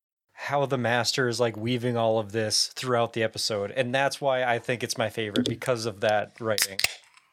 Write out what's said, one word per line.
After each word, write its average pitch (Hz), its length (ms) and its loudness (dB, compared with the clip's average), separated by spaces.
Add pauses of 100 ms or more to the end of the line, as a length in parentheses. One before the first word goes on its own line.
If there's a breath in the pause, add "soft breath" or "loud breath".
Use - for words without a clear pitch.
(380)
how 143 280 0
the 131 120 0
Master 120 500 2
is, 113 120 -2
like, 117 160 2
weaving 120 400 -2
all 113 220 2
of 101 140 -4
this 107 420 0
throughout 120 400 0
the 113 80 0
episode, 104 480 -2
and 123 240 -2
that's 135 260 0
why 131 240 2
I 120 140 2
think 117 240 -2
it's - 160 -4
my 110 120 2
favorite, 110 380 -2
because 113 380 -2
of 101 140 -6
that 107 400 2
writing. 104 360 0 (560)